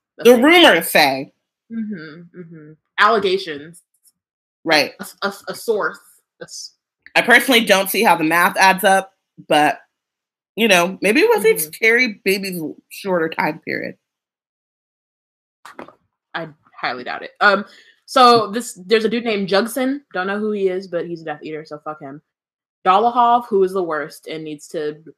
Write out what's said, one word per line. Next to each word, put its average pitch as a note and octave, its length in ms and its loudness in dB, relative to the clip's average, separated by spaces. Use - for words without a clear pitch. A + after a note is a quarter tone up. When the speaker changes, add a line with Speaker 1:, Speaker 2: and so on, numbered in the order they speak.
Speaker 1:
the - 60 -14
Speaker 2:
The A#3+ 120 8
Speaker 1:
thing. A3+ 80 2
Speaker 2:
rumors D4 460 6
say. C#3 440 0
Speaker 1:
Mm-hmm, F3 640 -12
mm-hmm. D#3+ 320 -20
Allegations. F#3 840 -2
Speaker 2:
Right. D3 380 2
Speaker 1:
A, - 260 -8
a, G3 60 -6
a G3 60 -8
source. F#3+ 440 -4
A - 60 -18
s- - 300 -20
Speaker 2:
I E3 80 2
personally A#3+ 420 4
don't F#3+ 240 2
see G3 140 -2
how F#3 120 4
the D#3+ 80 -4
math F3 340 2
adds F#3+ 280 4
up, F#3+ 280 2
but, D3+ 300 2
you A3+ 120 0
know, F#3 340 2
maybe A3 180 2
it A4 80 4
was G#4+ 160 2
Speaker 1:
Mm-hmm. - 240 0
Speaker 2:
each - 120 -18
Carrie A3+ 440 0
baby's F#3+ 380 -4
shorter F3+ 380 -4
time D#3+ 320 -4
period. - 380 -10
Speaker 1:
I E3 160 -10
highly B2+ 240 -6
doubt D2+ 200 -10
it. - 80 -14
Um, G3+ 240 2
so A#3+ 460 4
this, A#3 340 -10
there's A3 200 2
a A3 40 0
dude A#3 160 -4
named G3+ 240 -4
Jugson. B3+ 520 -2
Don't F#3 140 -6
know G3+ 120 -6
who G#3+ 120 -4
he G3 180 -2
is, F#3+ 180 -6
but E3+ 200 -6
he's E3 140 -10
a D#3+ 40 -16
Death D3+ 180 -12
Eater, D#3 220 -12
so D3+ 140 -16
fuck D#3 200 -14
him. C#3+ 220 -16
Dolohov, A#3+ 640 2
who G3 160 2
is F#3 100 -2
the F#3+ 100 -2
worst D#3 440 -8
and D#3+ 160 -10
needs D3+ 260 -14
to D3+ 340 -10